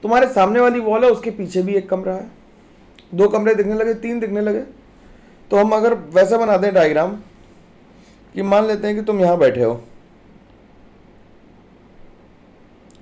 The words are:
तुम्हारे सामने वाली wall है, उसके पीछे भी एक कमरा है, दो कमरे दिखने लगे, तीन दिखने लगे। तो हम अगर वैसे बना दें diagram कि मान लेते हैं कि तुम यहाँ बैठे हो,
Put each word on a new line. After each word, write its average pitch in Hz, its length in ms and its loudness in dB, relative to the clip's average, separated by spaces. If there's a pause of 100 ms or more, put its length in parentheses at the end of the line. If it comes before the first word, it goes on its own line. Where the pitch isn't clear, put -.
तुम्हारे 240 240 2
सामने 214 340 0
वाली 247 200 2
wall 220 240 0
है, 247 60 6
उसके 220 200 -2
पीछे 185 320 -6
भी 196 120 -4
एक 190 160 -2
कमरा 185 240 -4
है, 190 160 -14 (840)
दो 196 140 2
कमरे 214 260 0
दिखने 208 200 -2
लगे, 220 200 -2
तीन 233 260 -8
दिखने 208 200 -6
लगे। 214 220 -4 (880)
तो 208 60 2
हम 214 160 4
अगर 220 220 2
वैसे 190 440 2
बना 214 180 2
दें 190 180 0
diagram 160 420 2 (1200)
कि 190 80 -6
मान 202 240 2
लेते 208 200 -4
हैं 208 100 -4
कि 220 60 -6
तुम 208 180 -2
यहाँ 175 180 2
बैठे 127 240 2
हो, 117 200 -2 (3250)